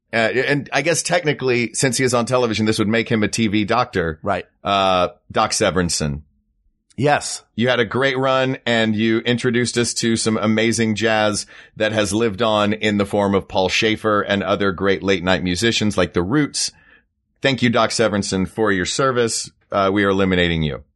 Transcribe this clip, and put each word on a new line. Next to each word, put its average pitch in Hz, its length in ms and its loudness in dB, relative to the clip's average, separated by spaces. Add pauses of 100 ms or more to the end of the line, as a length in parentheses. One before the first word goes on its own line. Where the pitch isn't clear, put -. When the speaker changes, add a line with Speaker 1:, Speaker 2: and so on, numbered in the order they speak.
(120)
Speaker 1:
uh, 110 40 -4
and 120 560 0
I 139 100 0
guess 160 200 -2
technically, 131 720 -2
since 131 240 -2
he 135 60 0
is 123 100 0
on 117 120 0
television, 117 400 0
this 107 140 2
would 101 80 0
make 113 200 0
him 113 140 0
a 101 60 0
T 113 180 0
V 107 180 0
doctor. 95 580 -2
Speaker 2:
Right. 95 240 -4 (180)
Speaker 1:
Uh, 95 440 2 (220)
Doc 107 220 0
Severinsen. 82 680 -2 (720)
Speaker 2:
Yes. 139 480 -2 (100)
Speaker 1:
You 117 140 0
had 120 120 2
a 120 60 2
great 131 320 0
run 131 480 0
and 113 280 2
you 113 260 0
introduced 120 580 0
us 117 160 -2
to 113 220 0
some 110 200 0
amazing 110 600 2
jazz 107 500 0 (300)
that 107 160 0
has 107 200 0
lived 110 300 0
on 104 320 2
in 107 240 0
the 101 80 0
form 101 280 0
of 95 140 -2
Paul 92 220 0
Shaffer 107 500 0
and 98 220 -2
other 98 300 0
great 92 300 0
late 92 200 0
night 90 200 0
musicians 101 540 0
like 90 160 0
The 87 100 0
Roots. 135 480 -2 (680)
Thank 135 220 0
you, 123 80 4
Doc 113 200 2
Severinsen, 98 580 0
for 107 220 0
your 95 160 0
service. 123 640 -2 (220)
Uh, 98 200 2
we 101 120 4
are 98 60 4
eliminating 90 520 2
you. 71 200 -4 (140)